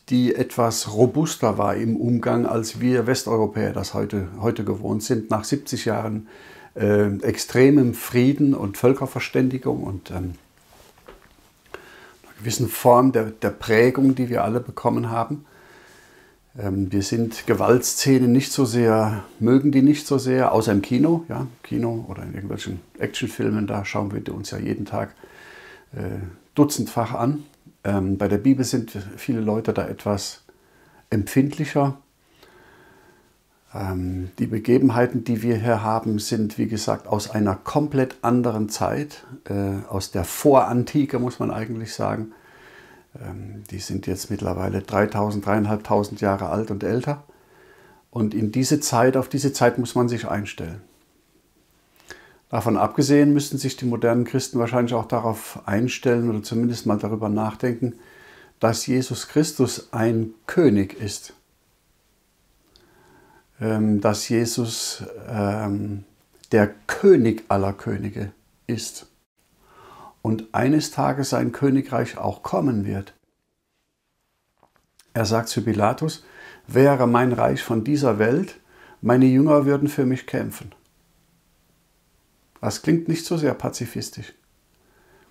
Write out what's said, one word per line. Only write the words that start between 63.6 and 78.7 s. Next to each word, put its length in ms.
dass 260
Jesus, 760
ähm, 760
der 180
König 640
aller 240
Könige 600
ist 400
und 300
eines 380
Tages 400
sein 220
Königreich 640
auch 240
kommen 420
wird. 300
Er 100
sagt 240
zu 140
Pilatus: 640
"Wäre 400
mein 260
Reich 300
von 220
dieser 340
Welt, 400